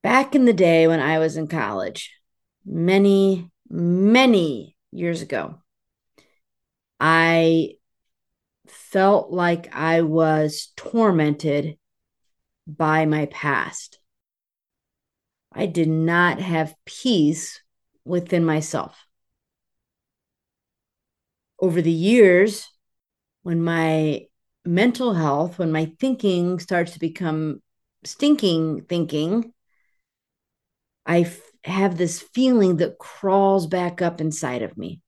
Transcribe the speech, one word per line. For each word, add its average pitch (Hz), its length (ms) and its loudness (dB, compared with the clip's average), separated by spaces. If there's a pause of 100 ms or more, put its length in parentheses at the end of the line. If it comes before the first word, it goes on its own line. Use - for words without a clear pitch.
Back 269 320 0
in 269 100 4
the 240 80 6
day 165 360 4
when 165 100 2
I 156 220 0
was 156 160 -2
in 156 100 -6
college, 104 640 -6 (520)
many, 190 840 2 (220)
many 180 1040 2 (140)
years 170 320 -6
ago, 143 400 -8 (1400)
I 165 760 2 (920)
felt - 640 0
like 170 420 -2
I 160 280 0
was 156 760 0
tormented 156 1040 0 (880)
by 156 400 0
my 151 200 0
past. - 760 -6 (1500)
I - 140 -4
did 165 220 -2
not 165 520 0
have 160 340 -4 (100)
peace 165 760 -2 (440)
within 175 400 -2
myself. 156 600 -6 (2500)
Over 180 200 0
the 165 120 0
years, 196 760 4 (760)
when 170 180 -2
my 160 600 0 (460)
mental 240 460 0
health, 160 460 -2
when 165 100 -2
my 156 140 -2 (160)
thinking 185 580 -2
starts 175 320 -4
to - 80 -20
become 156 640 -6 (400)
stinking 165 840 0
thinking, 175 640 -4 (1500)
I 170 140 2
f-, 175 200 -2 (220)
have 185 340 -2
this 170 240 -4 (140)
feeling 226 440 2
that 165 200 -4
crawls 196 720 0
back 175 340 -4
up 175 180 -2
inside 147 420 -6
of - 140 -10
me. 92 320 -14